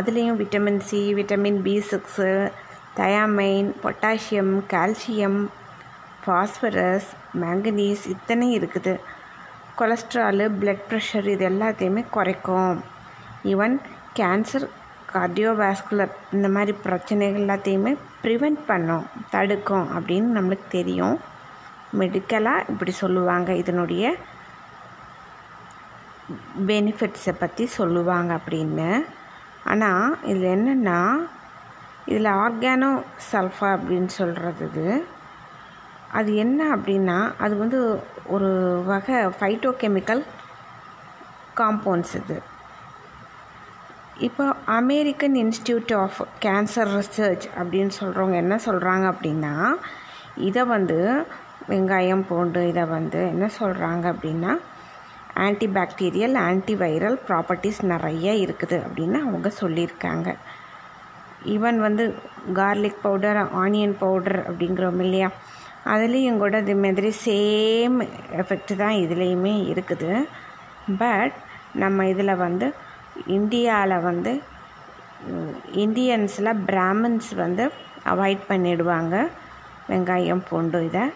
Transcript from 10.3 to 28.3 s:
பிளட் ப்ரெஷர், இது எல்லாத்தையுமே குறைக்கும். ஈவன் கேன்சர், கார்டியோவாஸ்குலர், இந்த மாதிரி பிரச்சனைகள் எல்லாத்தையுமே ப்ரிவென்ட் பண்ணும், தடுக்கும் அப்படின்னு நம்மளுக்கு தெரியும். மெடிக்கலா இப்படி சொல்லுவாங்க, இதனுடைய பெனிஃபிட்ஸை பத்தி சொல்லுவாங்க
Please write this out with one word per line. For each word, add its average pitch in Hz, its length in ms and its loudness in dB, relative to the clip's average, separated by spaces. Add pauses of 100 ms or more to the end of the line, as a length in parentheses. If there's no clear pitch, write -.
பிளட் 196 300 0
ப்ரெஷர், 214 360 -2
இது 185 220 2
எல்லாத்தையுமே 208 600 0
குறைக்கும். 185 760 0 (600)
ஈவன் 208 360 2 (360)
கேன்சர், 220 520 0 (460)
கார்டியோவாஸ்குலர், 196 960 2 (220)
இந்த 196 160 4
மாதிரி 202 240 2
பிரச்சனைகள் 202 680 0
எல்லாத்தையுமே 196 560 2 (260)
ப்ரிவென்ட் 277 440 2
பண்ணும், 165 400 0 (240)
தடுக்கும் 196 680 0
அப்படின்னு 208 420 2
நம்மளுக்கு 190 280 0
தெரியும். 180 520 0 (760)
மெடிக்கலா 196 720 0
இப்படி 196 220 -2
சொல்லுவாங்க, 180 640 2
இதனுடைய 175 600 0 (2500)
பெனிஃபிட்ஸை 208 720 2
பத்தி 196 280 0
சொல்லுவாங்க 175 680 2